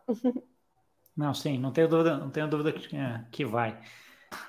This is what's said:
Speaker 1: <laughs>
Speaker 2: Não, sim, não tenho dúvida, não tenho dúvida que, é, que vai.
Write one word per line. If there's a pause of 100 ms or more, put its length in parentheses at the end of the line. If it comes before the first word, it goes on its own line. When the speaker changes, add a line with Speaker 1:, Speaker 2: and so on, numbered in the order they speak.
Speaker 1:
<laughs> (720)
Speaker 2:
Não,
sim,
não
tenho
dúvida,
não
tenho
dúvida
que,
é, (100)
que
vai. (720)